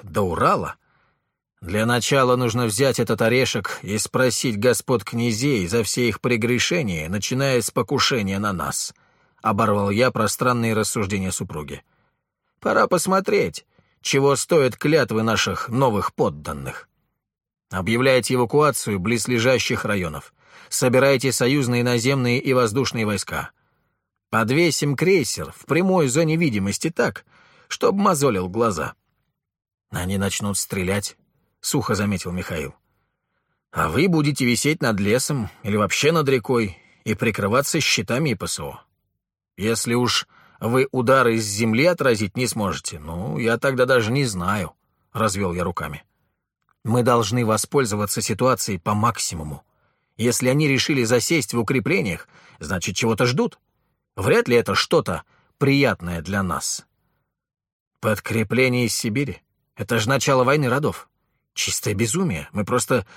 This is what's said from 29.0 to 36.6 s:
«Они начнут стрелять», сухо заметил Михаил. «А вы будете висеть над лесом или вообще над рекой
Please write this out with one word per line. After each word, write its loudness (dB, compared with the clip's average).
«Они -4
начнут -2
стрелять», -4
сухо -2
заметил -2
Михаил. -6
«А -2
вы 2
будете 2
висеть 0
над 0
лесом 0
или -2
вообще 2
над 0
рекой 0